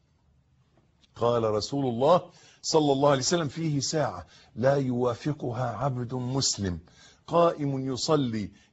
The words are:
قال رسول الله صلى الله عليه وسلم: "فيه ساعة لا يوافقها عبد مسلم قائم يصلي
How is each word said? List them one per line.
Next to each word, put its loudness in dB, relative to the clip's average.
قال 2
رسول -2
الله 2
صلى 4
الله 4
عليه 4
وسلم: 0
"فيه -4
ساعة -4
لا 4
يوافقها -2
عبد -4
مسلم -2
قائم 0
يصلي 0